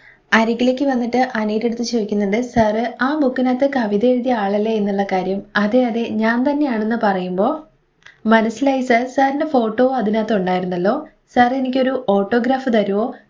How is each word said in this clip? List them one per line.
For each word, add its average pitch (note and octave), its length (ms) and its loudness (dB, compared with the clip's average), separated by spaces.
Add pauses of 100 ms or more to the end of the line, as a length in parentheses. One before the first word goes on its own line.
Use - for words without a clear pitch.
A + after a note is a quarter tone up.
(360)
അരികിലേക്ക് B3 480 2
വന്നിട്ട് B3 500 0
അനിയുടെ G#3+ 320 -2
അടുത്ത് A3+ 160 -4
ചോദിക്കുന്നുണ്ട്, G#3 600 0
"സാറ് A#3 580 0
ആ C4+ 140 -2
ബുക്കിനകത്ത് B3+ 640 0
കവിത G#3 300 0
എഴുതിയ B3+ 280 2
ആളല്ലേ?" G#3 380 0
എന്നുള്ള G3+ 400 0
കാര്യം. F#3 300 -2 (140)
"അതെ, G#3+ 280 2
അതെ, A#3 260 -2
ഞാൻ A#3 400 0
തന്നെയാണെന്ന്" A#3+ 520 0
പറയുമ്പോ, F#3+ 640 0 (600)
"മനസ്സിലായി A3+ 540 2
സാർ, B3+ 260 0
സാറിന്റെ C#4+ 400 0
ഫോട്ടോ B3 420 2
അതിനകത്ത് A3 460 0
ഉണ്ടായിരുന്നല്ലോ, F#3 760 -2 (260)
സാർ B3 200 2
എനിക്കൊരു C4 540 -2
ഓട്ടോഗ്രാഫ് A#3+ 680 0
തരുമോ? G#3 400 0 (160)